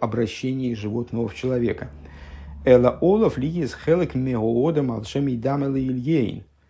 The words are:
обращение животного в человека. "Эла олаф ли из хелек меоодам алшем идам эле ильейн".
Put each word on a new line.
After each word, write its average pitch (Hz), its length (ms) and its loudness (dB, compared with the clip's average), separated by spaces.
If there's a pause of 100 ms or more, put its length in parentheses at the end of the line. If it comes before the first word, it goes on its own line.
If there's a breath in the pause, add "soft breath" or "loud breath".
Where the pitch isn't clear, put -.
обращение 120 760 -4
животного 117 520 -4
в 95 60 -12
человека. 123 560 -2 (720 loud breath)
"Эла 123 360 8
олаф 190 380 4
ли 131 100 -2
из 165 260 -2
хелек 165 400 0
меоодам 127 800 0
алшем 117 360 -4
идам 135 360 -2
эле 135 220 -2
ильейн". 131 580 -2 (260 soft breath)